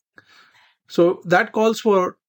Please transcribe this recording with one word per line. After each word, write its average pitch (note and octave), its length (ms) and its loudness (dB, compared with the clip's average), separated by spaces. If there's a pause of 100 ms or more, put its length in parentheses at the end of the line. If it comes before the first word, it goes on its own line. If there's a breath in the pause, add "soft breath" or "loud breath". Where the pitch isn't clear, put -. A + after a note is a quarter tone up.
(880 soft breath)
So - 360 0
that F#3 280 0
calls A3 280 -2
for F#3+ 380 -2 (120)